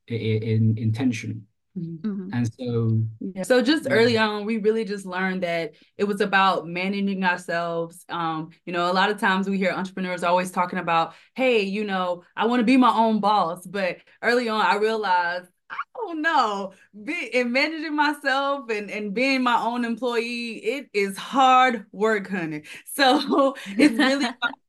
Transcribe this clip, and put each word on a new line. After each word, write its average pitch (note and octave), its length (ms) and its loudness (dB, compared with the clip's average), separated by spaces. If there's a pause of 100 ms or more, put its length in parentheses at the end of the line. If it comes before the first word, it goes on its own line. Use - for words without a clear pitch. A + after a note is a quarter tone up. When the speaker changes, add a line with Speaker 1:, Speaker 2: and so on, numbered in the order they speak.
Speaker 1:
i-, A#2 60 -6
i-, - 20 -2
in, A2 640 2
intentional. A2+ 600 -2 (380)
Speaker 2:
Mm-hmm. E3 320 -8
Speaker 3:
Mm-hmm. G3 240 -8
Speaker 1:
And A#2+ 220 -2
so A#2 460 0 (340)
Speaker 2:
Yeah. F#3 80 -6
So B3 180 4
just C#4+ 260 2
Speaker 1:
Yeah. - 80 0
Speaker 2:
early A3+ 220 4
on, G#3 280 0
we A3 140 -4
really A3 260 2
just G3 200 -8
learned F#3 380 -4
that E3+ 300 -4 (260)
it G3+ 60 0
was G3+ 160 -2
about F#3+ 480 2
managing G3 560 -2
ourselves. E3+ 840 -4
Um, E3 420 -4 (140)
you F3 80 -10
know, F3 200 0
a - 20 0
lot G3 160 4
of G#3 80 -4
times F#3+ 300 0
we G3 100 -2
hear F3+ 140 0
entrepreneurs F3+ 500 -6
always F3+ 300 2
talking F3+ 260 -2
about, E3 360 0 (200)
"Hey, A#3+ 280 2
you G3 200 -4
know, F#3 400 -2 (140)
I G#3 100 0
wanna B3 160 2
be B3+ 140 6
my B3 180 6
own A3 240 4
boss." G3 480 0
But F3+ 300 -4 (260)
early A#3+ 260 2
on, G#3+ 120 -2
I F#3+ 160 4
realized, F#3 720 0 (200)
I - 80 -14 (200)
don't E4+ 260 -6
know, G#3+ 520 0 (280)
be-, C#4 300 -6
in B3 180 0
managing D4+ 460 -2
myself C#4 760 0
and, G#3 180 -4
and G#3 240 -6
being C4 300 0
my A#3+ 180 2
own A#3+ 240 -2
employee, A#3 720 -4
it B3+ 340 -6
is G3 240 -2
hard B3+ 760 4
work, G3 380 0
honey. D#3+ 340 -6 (320)
So C4+ 680 4
<laughs> - 60 -16
it's A3+ 320 4
really C4+ 260 2
Speaker 3:
<laughs> - 20 -2
Speaker 2:
about A#3+ 280 -4 (140)